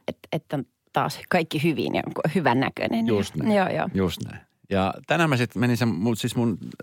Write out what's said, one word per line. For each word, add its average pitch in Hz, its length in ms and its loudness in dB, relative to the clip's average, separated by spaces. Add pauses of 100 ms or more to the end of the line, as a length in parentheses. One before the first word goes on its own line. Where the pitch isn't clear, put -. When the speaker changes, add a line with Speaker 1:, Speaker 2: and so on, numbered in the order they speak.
Speaker 1:
että, - 240 -10
että 156 240 -6
on 135 80 -4 (280)
taas 147 260 -2 (100)
kaikki 160 340 0
hyvin 151 320 0
ja - 80 0 (320)
hyvän 135 260 2
näköinen. - 460 -2
Speaker 2:
Just 208 280 0
näin. 208 180 2
Speaker 1:
Joo, 196 160 4
joo. - 260 -2
Speaker 2:
Just 92 260 0 (100)
näin. - 100 -14 (300)
Ja 95 240 2 (120)
tänään 160 240 2
mä 127 60 4
sit 120 180 0
menin 123 220 2
sen, 117 120 2
mut 107 300 0
siis 123 180 -4
mun 117 220 2 (240)